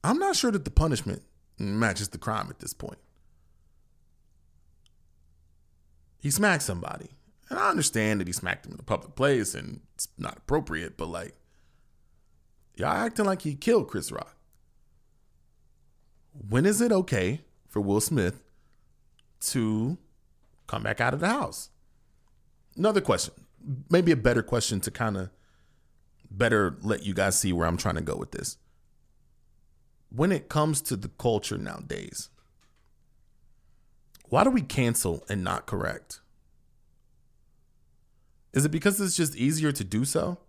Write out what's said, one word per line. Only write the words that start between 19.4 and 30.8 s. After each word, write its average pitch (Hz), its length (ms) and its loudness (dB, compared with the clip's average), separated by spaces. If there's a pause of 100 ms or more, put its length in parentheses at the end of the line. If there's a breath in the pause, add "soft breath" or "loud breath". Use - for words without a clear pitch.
to 113 560 0 (680)
come 107 160 -4
back 107 180 -4
out 123 140 2
of 147 60 -4
the 170 80 0
house? - 420 -4 (1040)
Another 202 240 4
question, - 320 0 (560)
maybe 170 220 6
a 156 60 6
better 120 260 4
question 110 380 0
to - 100 -4
kinda 98 400 -4 (1000)
better 101 540 2
let 98 220 -2
you 95 100 -2
guys 95 240 2
see 95 140 2
where 85 160 2
I'm 85 80 0
trying 85 180 -2
to 82 60 -2
go - 160 -4
with - 160 -8
this. - 260 -8 (1500)
When 151 220 2
it 160 160 -2
comes 151 340 2